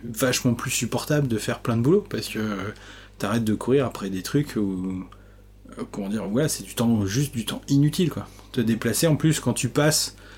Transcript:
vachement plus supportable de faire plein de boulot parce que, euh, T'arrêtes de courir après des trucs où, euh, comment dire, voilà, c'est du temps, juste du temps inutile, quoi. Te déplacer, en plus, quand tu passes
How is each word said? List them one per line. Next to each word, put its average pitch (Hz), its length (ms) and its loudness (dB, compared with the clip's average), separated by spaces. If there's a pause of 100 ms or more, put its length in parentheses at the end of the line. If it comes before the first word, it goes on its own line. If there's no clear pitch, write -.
vachement 120 500 0
plus 123 180 -4
supportable 135 560 0
de 110 100 0
faire 120 220 -4
plein 117 160 0
de 117 60 2
boulot 185 280 4
parce 110 180 -4
que, 107 120 -6
euh, 107 160 -2 (640)
T'arrêtes 110 260 0
de 107 100 2
courir 127 320 2
après 98 240 -6
des 95 120 -4
trucs - 340 -2
où, 95 480 -2 (720)
euh, - 120 -10
comment 98 180 -6
dire, 104 200 -4
voilà, 135 200 2
c'est - 160 -6
du - 100 -16
temps, 117 320 2
juste 131 280 -2
du 113 100 -4
temps - 240 -8
inutile, 147 420 4
quoi. - 160 -6 (260)
Te - 80 0
déplacer, 113 460 2
en 151 100 6
plus, 156 240 2
quand 123 120 0
tu 120 160 -2
passes - 480 2 (220)